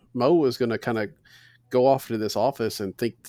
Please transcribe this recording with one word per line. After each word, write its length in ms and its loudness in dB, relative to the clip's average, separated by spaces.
Mo 200 2
was 240 2
gonna 200 0
kinda 300 -4
go 180 4
off 220 2
to 80 -4
this 180 -4
office 460 -2
and 160 -6
think, 180 -4